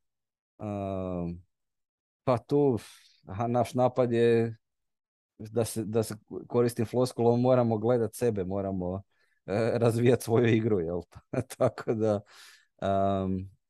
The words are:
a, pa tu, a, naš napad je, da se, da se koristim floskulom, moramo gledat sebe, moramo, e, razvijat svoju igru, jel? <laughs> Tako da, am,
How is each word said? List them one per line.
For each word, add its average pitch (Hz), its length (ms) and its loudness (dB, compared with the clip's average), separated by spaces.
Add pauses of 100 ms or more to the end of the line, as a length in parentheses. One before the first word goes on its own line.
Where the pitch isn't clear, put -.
(580)
a, 95 720 -6 (960)
pa 127 140 2
tu, 143 400 2 (480)
a, 101 200 -6
naš 120 280 0
napad 127 380 0
je, 117 440 2 (800)
da 110 260 -2
se, 113 200 -6
da 110 180 -2
se 110 120 -6 (340)
koristim 120 380 0
floskulom, 120 540 2
moramo 120 380 2
gledat 113 360 0
sebe, 107 300 -2
moramo, 95 580 -4 (440)
e, 113 320 0
razvijat 117 440 2
svoju 117 320 4
igru, 107 260 2
jel? 85 200 -4 (320)
<laughs> 127 260 -6
Tako 123 360 -2
da, 107 260 0 (580)
am, 95 720 -2 (200)